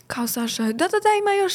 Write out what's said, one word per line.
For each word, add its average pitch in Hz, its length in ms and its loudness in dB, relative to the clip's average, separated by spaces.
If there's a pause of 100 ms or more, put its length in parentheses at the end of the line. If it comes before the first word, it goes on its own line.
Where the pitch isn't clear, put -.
Kao 240 200 -4
Saša, 233 360 -4
„Da, 220 80 0
da, 262 160 0
da, 415 220 2 (120)
ima 403 220 2
još 359 120 0